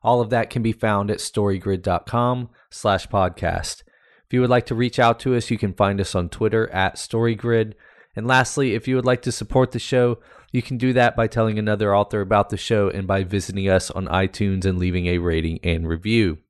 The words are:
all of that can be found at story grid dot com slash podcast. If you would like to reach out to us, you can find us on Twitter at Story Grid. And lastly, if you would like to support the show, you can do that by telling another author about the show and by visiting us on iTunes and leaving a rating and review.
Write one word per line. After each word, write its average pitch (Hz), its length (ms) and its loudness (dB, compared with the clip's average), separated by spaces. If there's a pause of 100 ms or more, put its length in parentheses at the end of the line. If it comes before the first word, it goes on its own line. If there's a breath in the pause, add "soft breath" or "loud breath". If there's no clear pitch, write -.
all 120 180 2
of 110 120 -2
that 113 180 0
can 123 120 -4
be 110 120 0
found 104 360 0
at - 120 -2
story 101 360 -2
grid 92 240 -2
dot 90 240 -2
com 123 440 -2 (200 soft breath)
slash - 380 -2
podcast. 85 760 -2 (440 soft breath)
If - 60 -6
you 127 80 2
would 123 80 2
like 123 160 4
to 117 100 -4
reach 120 240 -2
out 117 220 4
to 127 140 0
us, 117 140 -2
you 113 80 0
can 98 160 -2
find 98 280 0
us - 140 -6
on 90 120 0
Twitter 110 440 -2
at 95 260 -2
Story 117 380 -2
Grid. 113 400 0 (400 soft breath)
And 117 120 -6
lastly, 131 480 2
if 120 120 -6
you 131 80 0
would 127 100 0
like 127 180 2
to 120 80 -2
support 123 400 0
the 120 80 -6
show, 123 400 0 (320 loud breath)
you 123 100 0
can 127 160 -8
do 127 160 0
that 120 220 4
by 113 100 2
telling 110 320 0
another 107 380 0
author 104 260 0
about 101 300 2
the 101 60 -4
show 104 320 0
and 95 180 -6
by 98 160 0
visiting 95 440 -4
us 95 220 2
on 95 160 -6
iTunes 95 600 0
and 92 120 2
leaving 90 300 0
a 90 100 2
rating 82 460 0
and 82 240 0
review. 90 500 2 (120)